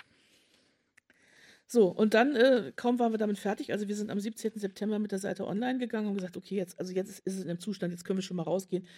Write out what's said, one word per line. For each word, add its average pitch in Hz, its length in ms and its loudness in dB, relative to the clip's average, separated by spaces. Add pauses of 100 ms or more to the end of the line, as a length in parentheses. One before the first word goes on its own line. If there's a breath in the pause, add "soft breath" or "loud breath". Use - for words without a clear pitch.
(1700 loud breath)
So, 220 160 8
und 208 240 2
dann, 254 240 6
äh, 233 400 6
kaum 247 220 0
waren 233 160 2
wir 220 40 0
damit 208 200 0
fertig, - 340 -4
also 202 160 -2
wir 208 80 -4
sind 208 140 -6
am 202 100 -2
siebzehnten 214 400 -6
September 208 380 -4
mit 208 120 -4
der 196 80 -2
Seite 190 280 -6
online 247 320 -2
gegangen 226 300 -4
und 202 80 -2
gesagt, 180 200 -8
"Okay, 190 180 -10
jetzt, 185 240 -4
also 185 140 -6
jetzt 185 160 -2
ist, 202 120 -16
ist 190 160 -6
es 185 80 -6
in - 40 -8
einem 175 120 -6
Zustand, 180 320 -4
jetzt 175 120 -12
können 190 140 -2
wir 190 40 -2
schon 185 140 -8
mal 170 60 -2
rausgehen." 180 440 -2 (120)